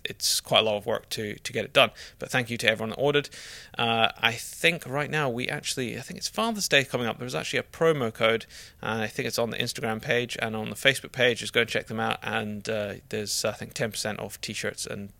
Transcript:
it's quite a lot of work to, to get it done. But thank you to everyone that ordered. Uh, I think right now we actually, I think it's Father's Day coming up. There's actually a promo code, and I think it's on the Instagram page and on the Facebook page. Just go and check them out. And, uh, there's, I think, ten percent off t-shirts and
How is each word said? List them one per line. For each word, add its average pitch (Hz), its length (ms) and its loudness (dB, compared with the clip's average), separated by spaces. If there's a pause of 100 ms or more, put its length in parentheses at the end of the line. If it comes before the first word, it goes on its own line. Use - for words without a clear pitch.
it's - 360 0
quite - 200 4
a - 20 10
lot 110 140 2
of 101 80 -4
work 110 240 -2
to, 107 280 -4
to - 160 -8
get 117 120 -2
it - 80 -10
done. 131 180 8 (280)
But - 120 -10
thank 120 200 0
you 117 80 -2
to 113 120 2
everyone 110 200 0
that 104 60 -6
ordered. 143 340 2 (480)
Uh, 117 300 4 (120)
I 113 120 4
think 165 540 0
right 135 240 -2
now 147 200 2
we 120 180 -2
actually, 127 480 -4
I 117 40 -6
think - 180 -10
it's - 100 -4
Father's 220 400 0
Day 139 160 6
coming 123 220 -2
up. 107 120 -2
There's 127 160 -6
actually 139 260 -2
a - 20 2
promo 143 500 2
code, 113 320 2 (380)
and 113 180 0
I 107 60 0
think 123 200 -4
it's 113 120 -2
on 117 120 2
the - 60 -4
Instagram 110 460 -2
page 120 400 0
and 110 120 -2
on 110 140 -4
the 107 80 -8
Facebook - 360 2
page. 120 280 4
Just 107 140 -6
go 120 80 6
and 110 80 -2
check - 160 -2
them 110 140 -4
out. 110 220 0
And, 107 460 -4
uh, 104 260 -2 (140)
there's, 107 360 -2
I 107 80 0
think, - 200 -12
ten 117 180 -2
percent 107 300 -4
off - 200 -8
t-shirts - 460 -6
and 101 340 -8